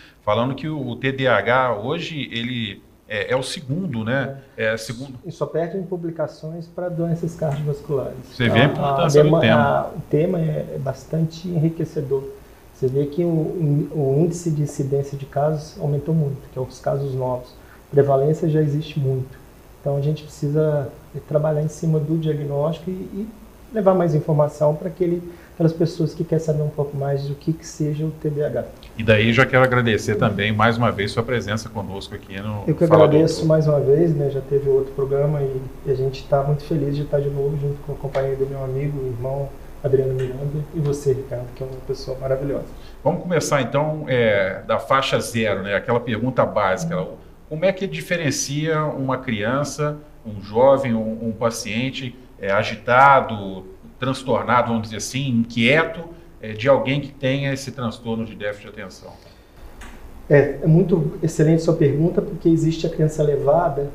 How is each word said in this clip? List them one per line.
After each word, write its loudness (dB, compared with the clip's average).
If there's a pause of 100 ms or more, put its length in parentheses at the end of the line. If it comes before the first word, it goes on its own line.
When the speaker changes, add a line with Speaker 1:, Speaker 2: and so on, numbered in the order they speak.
(220)
Speaker 1:
falando 2
que -8
o -6
T -2
D 0
A 6
H 2
hoje, -6
ele -6 (260)
é, -4
é 2
o -4
segundo, -6
né? -4 (180)
É, 0
segundo. -12
Speaker 2:
E -10
só -6
perde -4
em -6
publicações -8
pra -8
doenças -4
cardiovasculares. -4 (140)
Speaker 1:
Você 2
vê 6
a 8
Speaker 2:
Então, 2
a 2
Speaker 1:
importância 6
do 8
Speaker 2:
dema-, 6
Speaker 1:
tema. 6
Speaker 2:
a, 2
o -10
tema 2
é, -2
é -6
bastante -4
enriquecedor. -2 (500)
Você -2
vê 0
que -2
o, 2
o 0
índice 0
de 0
incidência -2
de -12
casos -4
aumentou -2
muito, 0 (120)
que -10
é -4
os -10
casos -4
novos. -4 (340)
Prevalência 4
já 4
existe 0
muito. -2 (440)
Então, -2
a 0
gente -2
precisa -2 (340)
trabalhar 0
em -2
cima 0
do 0
diagnóstico -2
e, -4
e -8 (440)
levar 4
mais 2
informação 2
pra -8
aquele, -2 (320)
aquelas 2
pessoas 0
que -6
querem 0
saber 0
um 0
pouco -4
mais -2
do -6
que, -4
que -6
seja -4
o -2
T -6
D -2
A -2
H. -4 (340)
Speaker 1:
E -6
daí, 6
já 6
quero 6
agradecer 2
também, 0
mais 4
uma 2
vez, -2
sua -2
presença -4
conosco -10
aqui -12
no -6
Speaker 2:
Eu 2
que 2
Speaker 1:
Fala 8
Speaker 2:
agradeço 6
Speaker 1:
Doutor. 0
Speaker 2:
mais 4
uma 4
vez, 4
né? 0
Já -2
teve 0
outro 2
programa 0
e, -2 (240)
e 0
a 2
gente -4
tá 2
muito 0
feliz -2
de -4
estar -2
de 0
novo -2
junto -4
com -8
a -6
companhia -2
do -2
meu -4
amigo, -4
irmão -4 (340)
Adriano 2
Miranda, -4 (120)
e -4
você, 0
Ricardo, -6 (100)
que -12
é -6
uma -12
pessoa -8
maravilhosa. -4 (360)
Speaker 1:
Vamos -2
começar, 0
então, -2
é, 2
da 2
faixa 2
zero, -2
né? -2
Aquela 0
pergunta 0
básica. 0
Speaker 2:
Uhum. -10 (180)
Speaker 1:
Como -4
é 4
que -6
diferencia -2
uma -2
criança, -2 (280)
um -12
jovem, 4
um, -4
um -4
paciente, -4 (240)
é, -2
agitado, 4 (340)
transtornado, 0
vamos -2
dizer -8
assim, -4
inquieto, 2 (360)
é, -12
de 0
alguém 4
que -8
tenha -2
esse -8
transtorno -6
de -12
déficit -8
de -16
atenção? -16 (1200)
Speaker 2:
É, 6
é -2
muito 4
excelente 4
sua 2
pergunta, 2
porque -2
existe 2
a -4
criança 0
levada, 2